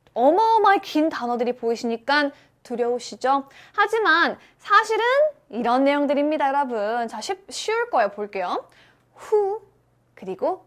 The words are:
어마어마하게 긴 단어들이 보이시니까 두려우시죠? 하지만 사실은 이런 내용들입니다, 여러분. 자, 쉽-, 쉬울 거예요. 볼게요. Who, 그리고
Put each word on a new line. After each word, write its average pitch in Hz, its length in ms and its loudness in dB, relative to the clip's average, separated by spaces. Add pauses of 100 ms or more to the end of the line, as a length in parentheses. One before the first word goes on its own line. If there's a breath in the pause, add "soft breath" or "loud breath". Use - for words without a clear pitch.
(120)
어마어마하게 403 680 4
긴 302 280 -2
단어들이 240 440 -4
보이시니까 240 800 -2 (320 soft breath)
두려우시죠? 240 840 -2 (280 loud breath)
하지만 381 640 2 (180 soft breath)
사실은 440 460 2 (460)
이런 240 340 0
내용들입니다, 285 640 0
여러분. 240 580 -2
자, 226 140 -12
쉽-, 381 280 -8
쉬울 466 420 -4
거예요. 240 180 2
볼게요. 208 600 -8 (640 soft breath)
Who, 415 300 0 (540)
그리고 254 520 -6